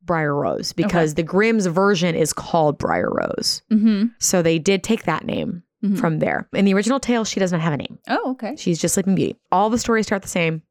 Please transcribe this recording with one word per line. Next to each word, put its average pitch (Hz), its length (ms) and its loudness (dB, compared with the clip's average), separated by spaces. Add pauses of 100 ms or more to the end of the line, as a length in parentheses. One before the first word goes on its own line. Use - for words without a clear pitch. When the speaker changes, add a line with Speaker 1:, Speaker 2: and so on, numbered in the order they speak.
Speaker 1:
Briar 156 320 0
Rose, 117 380 -2
because 170 380 0
Speaker 2:
Okay. 151 100 -2
Speaker 1:
the 160 60 -2
Grimm's 214 400 2
version 180 480 2
is 151 180 0
called 151 440 0
Briar 85 340 0
Rose. - 500 -2 (100)
Speaker 2:
Mm-hmm. 214 340 4 (140)
Speaker 1:
So - 220 2
they 165 180 2
did 190 240 0
take - 200 -2
that 160 220 -2
name - 380 -6 (200)
Speaker 2:
Mm-hmm. 202 120 2
Speaker 1:
from 165 240 0
there. 85 340 -2
In 196 120 2
the 196 100 4
original 214 240 0
tale, 240 260 0
she - 140 -4
does 185 120 0
not 180 80 0
have 160 140 0
a 139 40 -2
name. - 200 -10 (100)
Speaker 2:
Oh, 339 260 -4
okay. 254 220 -10
Speaker 1:
She's 175 240 -2
just 170 140 0
Sleeping 190 220 2
Beauty. 123 200 0 (160)
All 202 200 2
the 233 80 0
stories 220 260 0
start 196 160 -2
the - 60 -16
same. 160 440 -2